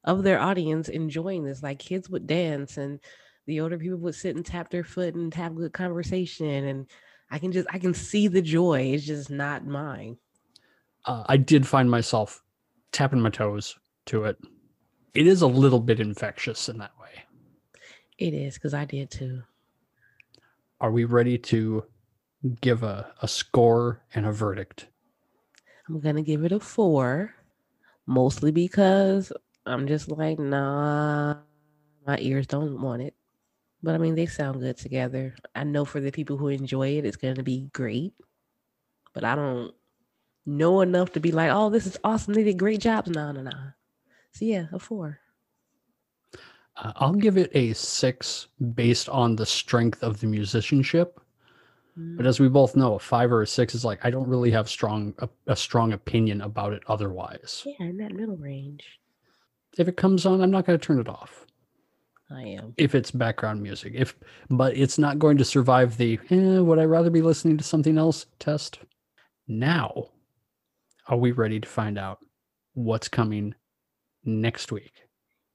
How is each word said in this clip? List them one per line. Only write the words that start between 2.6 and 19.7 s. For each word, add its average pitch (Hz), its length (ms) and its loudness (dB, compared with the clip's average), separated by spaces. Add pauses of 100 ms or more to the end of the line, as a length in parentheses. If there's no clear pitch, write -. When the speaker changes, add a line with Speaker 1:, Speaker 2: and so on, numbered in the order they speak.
Speaker 1:
and 143 240 -8 (460)
the 151 140 -4
older 165 160 -4
people 175 220 -6
would 165 160 -6
sit 160 220 -6
and 170 100 -8
tap 175 240 -10
their 175 140 -4
foot 175 320 -6
and 165 180 -6
have 165 220 -8
good 165 160 -8
conversation. 175 760 -6 (200)
And 135 200 -8 (460)
I 143 80 -8
can 185 100 -4
just, 180 220 -2
I 185 80 -8
can 180 140 0
see 208 340 0
the 185 140 4
joy. 156 500 2
It's 147 120 -2
just 147 240 -8
not 143 380 -8
mine. 131 520 -10 (880)
Speaker 2:
Uh, 117 240 -6
I 135 80 6
did 139 300 6
find 127 240 4
myself 113 540 -2 (480)
tapping 135 280 0
my 113 100 4
toes 104 460 -6 (300)
to 107 200 -2
it. 104 100 -4 (760)
It 151 120 4
is 185 160 6
a 139 60 6
little 127 320 6
bit 113 180 2
infectious 107 720 -6
in 110 100 -12
that 101 220 -16
way. - 240 -20 (960)
Speaker 1:
It 165 160 -4
is, 139 220 -8
'cause 147 180 -6
I 143 100 -4
did 139 260 -10
too. 127 320 -10 (1400)